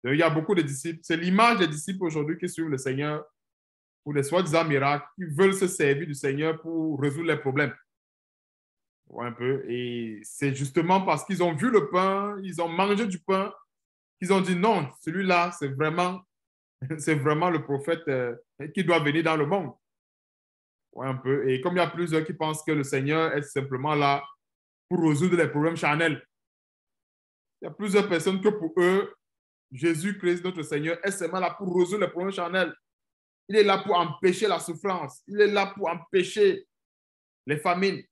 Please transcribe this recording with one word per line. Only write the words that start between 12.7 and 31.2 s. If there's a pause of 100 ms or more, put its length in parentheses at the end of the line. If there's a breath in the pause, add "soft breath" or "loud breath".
du
pain, (680)
qu'ils
ont
dit
non, (120)
celui-là,
c'est
vraiment, (600)
<laughs>
c'est
vraiment
le
prophète,
euh, (380)
qui
doit
venir
dans
le
monde. (1200)
Vous
voyez
un
peu.
Et
comme
il
y
a
plusieurs
qui
pensent
que
le
Seigneur
est
simplement
là (640)
pour
résoudre
les
problèmes
charnels, (1400)
il
y
a
plusieurs
personnes
que
pour
eux, (580)
Jésus-Christ,
notre
Seigneur,
est
seulement